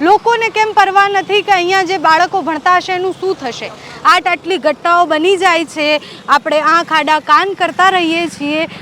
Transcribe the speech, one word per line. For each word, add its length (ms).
લોકોને 480
કેમ 240
પરવા 360
નથી 340
કે 100
અહીંયા 300
જે 160
બાળકો 440
ભણતા 340
હશે 160
એનું 200
શું 220
થશે? 360
આટ 220
આટલી 320
ઘટનાઓ 480
બની 300
જાય 280
છે, 360
આપણે 320
આંખ 320
આડા 280
કાન 340
કરતા 340
રહીએ 380
છીએ, 420